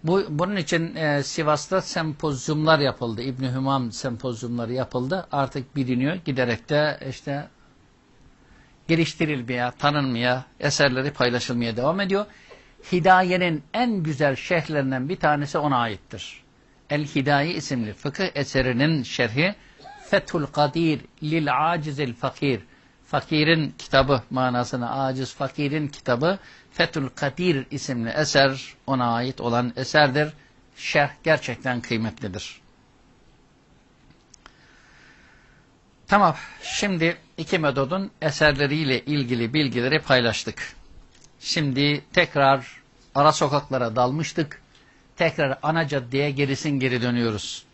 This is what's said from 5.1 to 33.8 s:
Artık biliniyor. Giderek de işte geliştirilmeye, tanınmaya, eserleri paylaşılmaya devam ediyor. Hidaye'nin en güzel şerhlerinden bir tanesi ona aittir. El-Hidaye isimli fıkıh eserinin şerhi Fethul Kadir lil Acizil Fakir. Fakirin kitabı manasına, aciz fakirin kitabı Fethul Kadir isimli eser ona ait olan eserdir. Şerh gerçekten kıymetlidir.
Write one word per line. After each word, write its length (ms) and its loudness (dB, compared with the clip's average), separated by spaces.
Artık 440 -4
biliniyor. 380 0
Giderek 540 -2
de 320 0
işte 380 -8
geliştirilmeye, 920 -2
tanınmaya, 680 0
eserleri 500 2
paylaşılmaya 680 0
devam 240 0
ediyor. 260 0
Hidaye'nin 680 4
en 280 0
güzel 340 2
şerhlerinden 720 0
bir 80 -4
tanesi 420 0
ona 200 2
aittir. 640 -6
El-Hidaye 640 0
isimli 380 -4
fıkıh 420 -4
eserinin 680 2
şerhi 520 0
Fethul 360 0
Kadir 540 0
lil 500 0
Acizil 420 -4
Fakir. 460 -2
Fakirin 720 0
kitabı 520 2
manasına, 760 -2
aciz 300 -4
fakirin 540 -4
kitabı 500 -2
Fethul 360 -2
Kadir 640 -2
isimli 400 -4
eser 640 2
ona 280 2
ait 260 -4
olan 360 0
eserdir. 560 2
Şerh 340 0
gerçekten 560 0
kıymetlidir. 800 -6